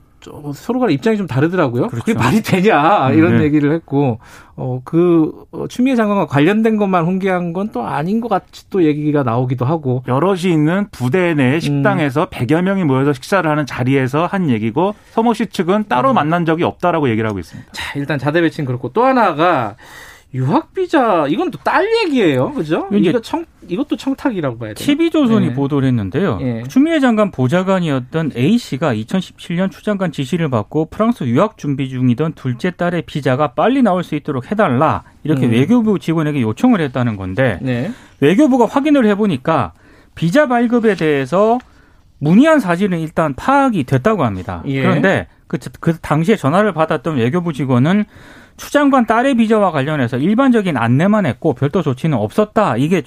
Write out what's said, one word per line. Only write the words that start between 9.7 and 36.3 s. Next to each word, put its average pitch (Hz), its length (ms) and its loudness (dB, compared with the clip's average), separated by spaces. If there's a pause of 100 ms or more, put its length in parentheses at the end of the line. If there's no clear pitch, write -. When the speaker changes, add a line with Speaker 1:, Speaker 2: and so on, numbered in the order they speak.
Speaker 3:
여럿이 160 360 0
있는 175 480 2
부대 170 420 0
내 143 260 2
식당에서 147 640 0
Speaker 1:
음. 190 60 -2
Speaker 3:
백여 147 320 0
명이 190 220 0
모여서 139 300 2
식사를 165 360 -2
하는 151 160 0
자리에서 131 600 0
한 185 220 -2
얘기고, 117 460 0 (160)
서모 226 220 0
씨 220 140 -2
측은 202 420 -2
따로 247 220 0
Speaker 1:
음. 240 40 0
Speaker 3:
만난 165 300 0
적이 165 180 0
없다라고 156 460 0
얘기를 110 180 0
하고 101 120 -4
있습니다. - 320 -16
Speaker 1:
자, - 260 -10
일단 143 220 -4
자대 147 220 0
배치는 160 260 -2
그렇고, 127 260 -6
또 226 100 0
하나가 170 720 0 (600)
유학 147 380 -2
비자, 254 560 0
이건 285 220 -2
또 - 120 -12
딸 277 240 0 (180)
얘기예요. 196 480 2
그죠? 196 380 -4
Speaker 2:
이제 202 180 2
Speaker 1:
이거 226 120 0
청-, 330 240 -6 (220)
이것도 208 280 -4
청탁이라고 196 640 -4
봐야 110 160 -10
돼요. - 120 -12
Speaker 2:
티비조선이 285 640 2
Speaker 1:
네. 120 40 -4
Speaker 2:
보도를 139 340 0
했는데요. 123 540 -2
Speaker 1:
예. 117 260 -4
Speaker 2:
추미애 311 320 2
장관 220 320 2
보좌관이었던 160 1040 0
A 151 220 2
씨가 156 360 -4
이천십칠 170 600 -6
년 190 140 0
추장관 196 420 -4
지시를 156 380 -4
받고 131 400 -2
프랑스 226 360 -2
유학 139 320 0
준비 139 320 -4
중이던 127 440 0
둘째 127 380 -4
딸의 175 320 -4
비자가 139 500 -2
빨리 240 300 0
나올 185 200 2
수 - 120 -6
있도록 135 360 -6
해달라, 151 520 0 (200)
이렇게 147 220 0
Speaker 1:
음. 120 60 2
Speaker 2:
외교부 196 480 2
직원에게 151 420 -2